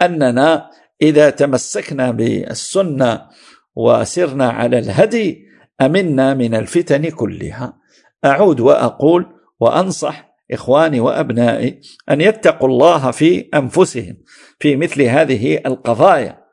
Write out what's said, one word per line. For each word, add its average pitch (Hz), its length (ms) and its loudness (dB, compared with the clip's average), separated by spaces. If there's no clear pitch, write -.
أننا 151 680 0
إذا 151 280 6
تمسكنا 135 800 -4
بالسنة 117 1160 -4
وسرنا 123 760 0
على 120 300 -2
الهدي 208 680 -2
أمنا 139 520 0
من 117 220 -2
الفتن 151 540 -2
كلها. 110 680 -8
أعود 143 340 2
وأقول 139 680 2
وأنصح 151 760 -2
إخواني 139 480 0
وأبنائي 120 840 -2
أن 143 120 0
يتقوا 175 460 2
الله 135 440 2
في 170 420 0
أنفسهم 131 640 -2
في 147 160 2
مثل 143 260 -2
هذه 131 640 0
القضايا 131 720 0